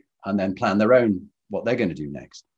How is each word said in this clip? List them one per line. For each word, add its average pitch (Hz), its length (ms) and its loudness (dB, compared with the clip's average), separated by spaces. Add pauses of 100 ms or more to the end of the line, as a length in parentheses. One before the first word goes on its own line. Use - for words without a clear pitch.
(240)
and 98 140 -2
then 95 160 -2
plan 101 240 0
their 110 160 4
own, 107 340 2 (220)
what 98 160 -6
they're 120 100 0
gonna 101 160 0
do 76 160 -10
next. 65 360 -16 (140)